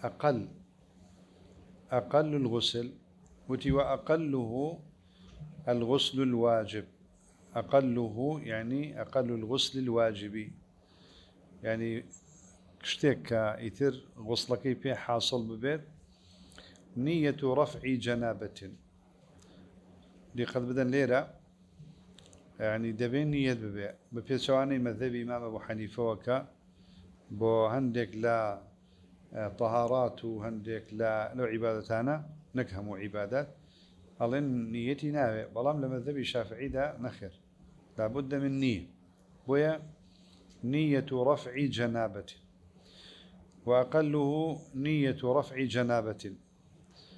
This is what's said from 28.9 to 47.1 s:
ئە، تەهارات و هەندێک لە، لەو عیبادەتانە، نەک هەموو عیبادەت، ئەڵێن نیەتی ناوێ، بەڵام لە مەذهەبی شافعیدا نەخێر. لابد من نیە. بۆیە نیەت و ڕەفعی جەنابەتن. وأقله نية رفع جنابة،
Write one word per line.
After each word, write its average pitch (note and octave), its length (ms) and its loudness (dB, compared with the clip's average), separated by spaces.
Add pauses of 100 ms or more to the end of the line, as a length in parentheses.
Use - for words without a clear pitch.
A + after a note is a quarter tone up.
ئە، A2 100 -4 (140)
تەهارات A#2 640 2
و A2+ 80 -4 (120)
هەندێک A2 420 -6 (120)
لە، A2+ 140 2 (240)
لەو B2+ 160 0
عیبادەتانە، A2+ 640 0 (400)
نەک B2+ 200 0
هەموو G2+ 260 -8
عیبادەت، G#2 460 -2 (720)
ئەڵێن C3 260 0 (280)
نیەتی C#3 420 -2
ناوێ، A2 280 0 (100)
بەڵام C3+ 280 2
لە C3+ 100 0
مەذهەبی C3 400 -4
شافعیدا B2+ 540 -2 (180)
نەخێر. G#2 300 -10 (640)
لابد C3 440 -2
من C#3 200 0
نیە. A2+ 200 2 (640)
بۆیە D3 260 4 (1000)
نیەت C#3+ 400 4
و B2 160 2
ڕەفعی C#3 380 2 (100)
جەنابەتن. A2+ 680 -2 (1200)
وأقله D3 920 2 (140)
نية C#3+ 500 2
رفع C3 400 2
جنابة، A#2 580 0 (960)